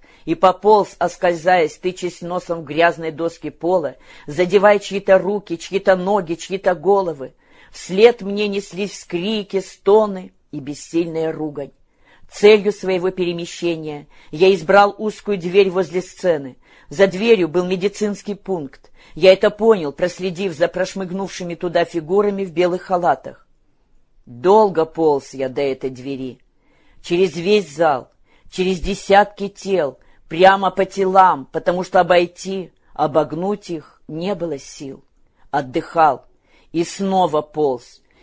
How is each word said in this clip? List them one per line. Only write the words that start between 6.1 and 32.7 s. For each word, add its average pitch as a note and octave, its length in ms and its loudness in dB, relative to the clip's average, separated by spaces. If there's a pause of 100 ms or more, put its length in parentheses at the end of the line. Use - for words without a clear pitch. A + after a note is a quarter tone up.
чьи-то F#3 400 -4
головы. E3 600 -2 (380)
Вслед G#3+ 520 2
мне G3+ 240 -4
неслись G3 440 -6
вскрики, F#3+ 680 -6
стоны G3 760 0 (180)
и D3+ 80 -12
бессильная D#3+ 720 -6
ругань. D3 400 -10 (580)
Целью G#3 440 4
своего F#3 380 -4
перемещения E3+ 960 -6 (240)
я F#3+ 220 4
избрал G3 440 4
узкую G#3 400 -6
дверь F#3 320 2
возле F3 320 -2
сцены. D3 560 -4 (320)
За F#3 180 4
дверью F#3+ 400 2
был F3 180 -2
медицинский G3 720 -4
пункт. F3 560 -10 (220)
Я F#3 200 8
это G#3+ 160 2
понял, G3+ 440 2
проследив F3+ 600 -4
за E3 140 0
прошмыгнувшими F3+ 880 -8
туда E3+ 300 -2
фигурами G3 580 -2
в F3+ 80 -8
белых F3 320 0
халатах. F3 640 -2 (800)
Долго E3+ 600 2
полз D3+ 480 -2
я C3+ 140 -6
до B2+ 140 -6
этой C3+ 280 -4
двери. B2+ 500 -10 (640)
Через F3 340 0
весь F3 380 0
зал, D3 380 0 (400)
через F#3 280 -2
десятки G3 680 2
тел, F3 520 -4 (300)
прямо F#3+ 420 4
по F#3+ 140 -2
телам, F#3 640 2
потому F3+ 320 -2
что F#3 180 2
обойти, F3 680 -2 (220)